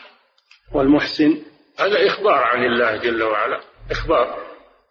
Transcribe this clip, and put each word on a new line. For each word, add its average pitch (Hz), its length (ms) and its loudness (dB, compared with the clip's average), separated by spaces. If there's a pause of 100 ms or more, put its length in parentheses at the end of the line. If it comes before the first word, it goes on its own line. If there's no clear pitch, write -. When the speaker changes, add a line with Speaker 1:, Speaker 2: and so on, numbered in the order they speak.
(760)
Speaker 1:
والمحسن؟ 147 680 2 (360)
Speaker 2:
هذا 190 280 2
إخبار 175 360 2
عن 120 220 0
الله 120 320 0
جل 113 260 -2
وعلا، 110 380 -2 (300)
إخبار، - 560 -2 (440)